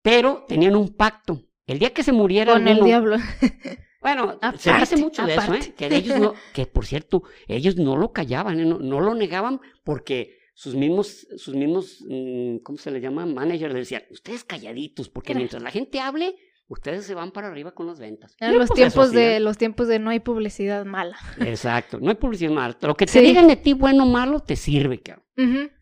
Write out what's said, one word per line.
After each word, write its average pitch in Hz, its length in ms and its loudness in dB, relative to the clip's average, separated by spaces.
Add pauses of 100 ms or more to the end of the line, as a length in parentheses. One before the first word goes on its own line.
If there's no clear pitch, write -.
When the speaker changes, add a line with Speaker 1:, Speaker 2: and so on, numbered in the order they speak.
Speaker 1:
pero 240 460 2
tenían 185 300 4
un 208 180 0
pacto. - 480 -2 (220)
El 135 140 -6
día 240 140 0
que 311 100 -4
se 277 100 2
muriera 214 400 4
Speaker 2:
Con 226 100 4
el 226 60 2
Speaker 1:
alguno 220 180 6
Speaker 2:
diablo. 226 340 4
<laughs> - 60 -10 (760)
Speaker 1:
Bueno, 254 280 -2
Speaker 2:
Aparte, - 300 -8
Speaker 1:
se - 200 2
dice - 160 2
mucho 311 300 0
de 160 80 0
eso, 165 80 2
¿eh? - 40 -4 (120)
Speaker 2:
aparte. - 160 -8
Speaker 1:
Que 143 160 -8
de 294 80 0
ellos 233 240 0
no, 214 120 2 (100)
Speaker 2:
<laughs> - 100 -20
Speaker 1:
que 131 120 -4
por 113 200 -2
cierto, 156 380 -2 (260)
ellos 147 260 0
no 139 220 0
lo 202 160 -2
callaban, 160 440 -4
¿eh? 165 60 -2
No, 165 160 0
no 139 220 -4
lo 214 120 0
negaban 220 460 -4 (240)
porque 131 540 -8 (160)
sus 131 200 -14
mismos, 165 640 -2
sus - 180 -16
mismos, 156 540 -4
mm, 123 560 -8
¿cómo 143 140 -16
se 147 140 -14
le 131 100 -8
llama? 143 240 -8
Managers 156 480 -6
le 127 60 -6
decían, 120 300 -10
"Ustedes - 360 -16
calladitos, 123 640 -14
porque - 240 -12
Speaker 2:
Era. 127 60 -4
Speaker 1:
mientras 123 220 -8
la 123 80 -12
gente 262 300 -8
hable, 311 340 -6 (360)
ustedes 170 360 -10
se 196 80 -12
van 175 200 -10
para 202 160 -12
arriba 156 260 -16
con 170 120 -10
las 165 120 -14
ventas". 110 400 -20
Speaker 2:
Eran 233 160 2
Speaker 1:
Y 240 40 6
Speaker 2:
los 240 100 2
Speaker 1:
pues 240 100 2
eso 254 80 8
Speaker 2:
tiempos 262 240 4
de, 233 140 4
Speaker 1:
hacían. 220 180 2
Speaker 2:
los 214 140 -2
tiempos 226 320 -2
de 220 100 2
no 220 120 -4
hay 226 100 -2
publicidad 202 640 -6
mala. 190 320 -8 (240)
Speaker 1:
Exacto, 120 580 -4
no 135 100 0
hay 220 60 0
publicidad 185 360 -4
mala. 127 280 -4
Lo 151 160 0
que 196 100 2
te - 60 -8
Speaker 2:
Sí. 254 80 10
Speaker 1:
digan 339 300 10
de 277 80 6
ti, 285 160 2
bueno 269 300 4
o 254 40 4
malo, 254 320 0
te 151 160 -6
sirve, 135 460 -2
cabrón. - 240 -20 (100)
Speaker 2:
Ujú. 262 340 0 (120)